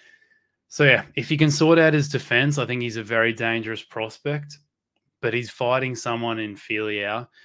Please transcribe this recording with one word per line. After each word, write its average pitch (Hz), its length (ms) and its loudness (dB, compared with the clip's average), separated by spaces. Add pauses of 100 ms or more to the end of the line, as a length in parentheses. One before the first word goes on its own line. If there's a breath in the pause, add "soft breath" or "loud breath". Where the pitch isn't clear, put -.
(680 soft breath)
So, - 160 0
yeah, 127 200 6 (120)
if 139 120 -6
he 156 80 0
can 151 140 4
sort 160 280 6
out 160 160 6
his 147 140 2
defense, 139 500 0
I 123 80 -2
think 123 140 -4
he's 117 160 -6
a 113 60 -6
very 113 300 0
dangerous 113 500 -6
prospect, 143 760 -8 (640)
but 113 140 -2
he's 120 160 -4
fighting 127 460 -2
someone 117 420 -6
in 107 180 -8
Filial 107 720 -6 (160 soft breath)